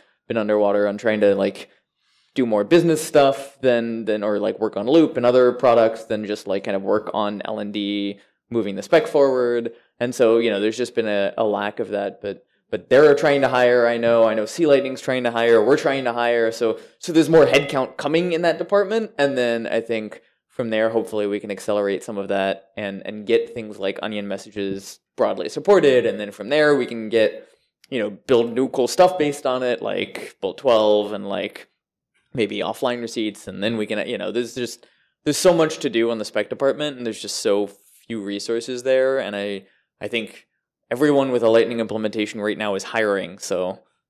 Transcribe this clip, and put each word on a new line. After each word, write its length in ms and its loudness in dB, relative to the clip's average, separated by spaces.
been 100 -6
underwater 520 2
on 100 -4
trying 220 -2
to, 160 4
like, 340 -4
do 100 0
more 200 0
business 420 4
stuff 540 2
than, 440 0
than, 200 -2
or, 160 0
like, 180 -2
work 180 -2
on 120 -2
Loop 280 4
and 80 0
other 280 6
products 520 2
than 220 -6
just, 220 -6
like, 160 -4
kind 120 -4
of 60 -6
work 320 -2
on 300 -4
L 160 -8
N 100 -8
D, 480 -6
moving 240 -2
the 80 -8
spec 240 2
forward. 640 0
And 140 -4
so, 240 4
you 120 2
know, 100 -2
there's 160 0
just 180 -4
been 140 -2
a, 280 -2
a 80 0
lack 360 -4
of 80 -8
that, 340 -6
but, 220 -10
but 180 -8
they're 260 8
trying 260 2
to 80 2
hire, 380 4
I 100 0
know, 280 4
I 100 2
know 120 -2
C 200 -2
Lightning's 340 2
trying 240 -4
to 60 -2
hire, 340 4
we're 120 4
trying 280 -2
to 80 -2
hire. 400 0
So, 260 -2
so 140 -8
there's 160 4
more 180 8
headcount 500 0
coming 360 -2
in 100 -2
that 160 0
department. 600 0
And 180 0
then 300 0
I 140 -2
think 420 -8
from 240 -8
there, 200 0
hopefully 360 -2
we 140 -2
can 100 -10
accelerate 540 -2
some 140 -8
of 100 -6
that 480 -2
and, 300 -8
and 200 -12
get 280 0
things 240 -12
like 240 -4
Onion 260 -8
messages 720 -8
broadly 320 -2
supported. 580 4
And 140 -4
then 100 -8
from 180 -12
there, 280 4
we 100 0
can 220 -10
get, 400 0
you 80 -6
know, 120 -4
build 420 2
new 160 0
cool 180 0
stuff 320 4
based 280 -2
on 160 -2
it, 200 -2
like 580 -8
Bolt 180 -6
twelve 540 2
and, 160 -10
like, 400 -8
maybe 240 -2
offline 420 -4
receipts. 480 -8
And 140 -12
then 160 -4
we 80 -6
can, 200 -6
you 120 -8
know, 120 -8
there's 240 -4
just, 320 -10
there's 140 -2
so 160 6
much 240 2
to 120 -4
do 200 2
on 80 -4
the 60 -8
spec 260 -4
department, 480 -2
and 80 -10
there's 140 -6
just 180 -10
so 320 0
few 160 -8
resources 600 -6
there. 360 2
And 160 -6
I, 300 -6
I 80 -8
think 380 -6
everyone 420 2
with 100 0
a 60 4
Lightning 320 4
implementation 600 -4
right 180 -4
now 160 -4
is 100 -6
hiring. 540 -2
So 420 -4